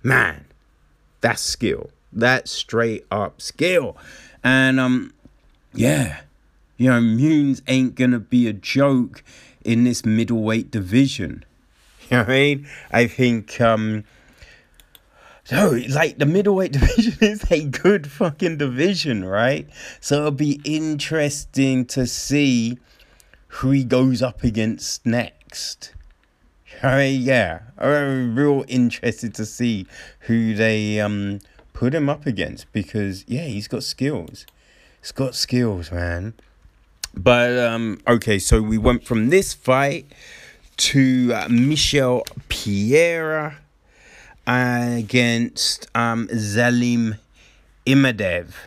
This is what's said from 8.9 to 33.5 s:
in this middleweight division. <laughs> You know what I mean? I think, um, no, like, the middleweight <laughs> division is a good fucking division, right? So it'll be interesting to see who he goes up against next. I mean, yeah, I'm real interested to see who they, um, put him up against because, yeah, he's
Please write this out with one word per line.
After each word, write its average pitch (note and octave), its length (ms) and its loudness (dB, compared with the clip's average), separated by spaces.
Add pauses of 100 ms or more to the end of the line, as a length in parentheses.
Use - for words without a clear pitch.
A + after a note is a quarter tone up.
in A#2 200 2
this A#2+ 200 -2
middleweight A2 680 0
division. G#2 800 0
<laughs> - 40 -20 (560)
You B2 60 2
know B2 80 4
what A2 60 -4
I - 20 2
mean? C#3+ 360 2 (220)
I A#2+ 160 4
think, A#2 540 -2
um, A2 420 0 (1500)
no, C3 280 2 (100)
like, D3+ 280 0
the C#3+ 80 2
middleweight F#3+ 460 2
<laughs> C#3+ 60 0
division G#3+ 420 2
is G#3 320 0
a D#3 120 2
good D3+ 460 0
fucking E3 480 -2
division, C#3+ 680 -2
right? B2 440 0 (320)
So - 160 -2
it'll D3+ 160 0
be C#3+ 320 -2
interesting D3 1200 -2
to B2+ 220 -2
see B2 680 0 (680)
who - 240 -2
he C#3 140 2
goes B2+ 380 2
up B2+ 200 -6
against A2 640 -4
next. - 840 -8 (920)
I C3 140 2
mean, C3+ 260 0
yeah, A2 380 0 (180)
I'm C3 560 0
real C#3 320 2
interested A#2+ 680 -2
to A2 120 -8
see A2 400 -4 (340)
who A2+ 340 0
they, G#2+ 440 0
um, G2+ 420 -4 (320)
put B2+ 220 -2
him D3 140 0
up D3 180 -4
against F#2+ 460 -6
because, G2 560 -6
yeah, C#3 160 -6
he's G#2 240 -8